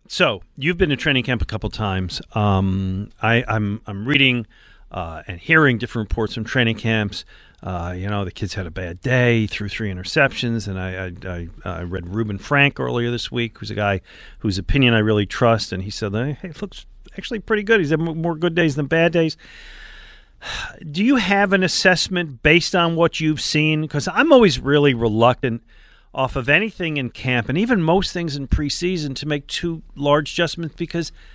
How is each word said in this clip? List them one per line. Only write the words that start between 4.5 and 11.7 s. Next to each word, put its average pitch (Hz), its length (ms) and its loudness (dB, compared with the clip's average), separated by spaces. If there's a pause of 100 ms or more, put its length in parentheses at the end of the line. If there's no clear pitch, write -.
uh, 82 360 -10
and 90 120 -10
hearing 151 380 4
different 110 320 -6
reports 110 240 -4
from 110 100 -8
training 117 340 0
camps. 107 460 -2 (380)
Uh, 90 360 -8
you 92 120 -8
know, 104 140 -4
the 90 80 -6
kid's - 220 -8
had 95 120 -6
a 82 60 -10
bad 87 300 -10
day, 120 440 2
threw 104 220 -6
three 104 240 -6
interceptions, 117 760 -2
and 95 140 -6
I, 92 280 -6
I, 90 220 -12
I, 87 500 -8